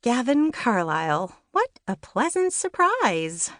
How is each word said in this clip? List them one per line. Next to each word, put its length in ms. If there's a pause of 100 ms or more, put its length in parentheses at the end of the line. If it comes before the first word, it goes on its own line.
Gavin 480
Carlyle, 800 (200)
what 340
a 80
pleasant 580
surprise 1080